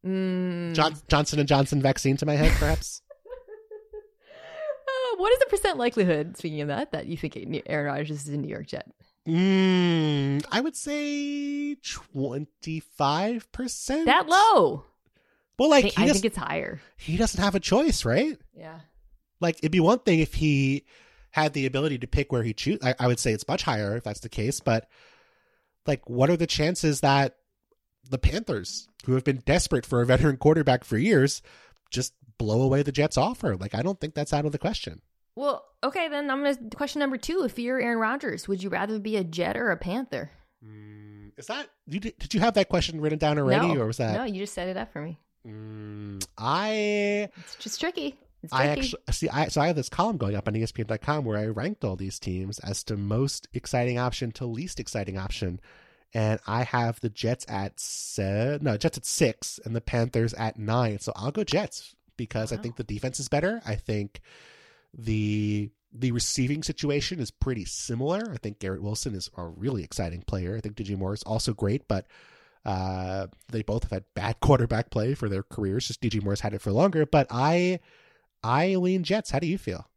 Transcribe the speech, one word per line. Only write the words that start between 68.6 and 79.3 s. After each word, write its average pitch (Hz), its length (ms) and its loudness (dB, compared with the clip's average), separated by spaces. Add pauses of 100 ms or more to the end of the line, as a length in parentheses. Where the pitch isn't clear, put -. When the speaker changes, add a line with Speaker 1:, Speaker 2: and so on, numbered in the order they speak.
Speaker 2:
Garrett 95 220 -4
Wilson 107 320 -6
is 92 220 -8
a 90 80 -10
really 90 380 -6
exciting 87 400 -6
player. 92 340 -4
I 110 40 -6
think 104 160 -10
D 107 80 -8
J 98 120 -4
Moore 95 180 -4
is - 100 -10
also 110 300 -2
great, 110 340 -2
but, 95 180 -2 (580)
uh, 92 600 -4 (240)
they 110 120 -4
both 107 220 -2
have - 60 -4
had 98 140 -4 (100)
bad 113 260 -4
<laughs> - 0 -
quarterback 117 500 4
play 120 240 0
for 113 140 -4
their 98 140 -2
careers. 104 460 -4
Just - 120 -8
D 120 100 0
J 110 100 -2
Moore's 101 200 -2
had 104 140 -4
it 101 60 -6
for 107 120 -2
longer, 156 340 4
but 143 240 4
I, 175 500 2 (640)
I 151 320 2
lean 185 260 2
Jets. 196 280 0